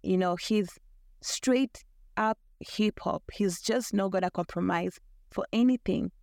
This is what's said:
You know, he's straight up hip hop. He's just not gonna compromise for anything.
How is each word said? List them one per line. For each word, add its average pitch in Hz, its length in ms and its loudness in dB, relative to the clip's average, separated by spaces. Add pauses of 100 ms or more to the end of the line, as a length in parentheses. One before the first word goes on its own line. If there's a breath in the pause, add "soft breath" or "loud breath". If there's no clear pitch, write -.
You 185 120 2
know, 180 200 2
he's 208 420 0 (420)
straight - 640 0 (320)
up 220 220 0 (220)
hip - 400 -2
hop. - 320 -4
He's 190 280 -2
just 226 320 -2
not 196 200 0
gonna 185 180 0
compromise 175 720 -4 (320)
for - 200 -4
anything. 233 600 2 (100)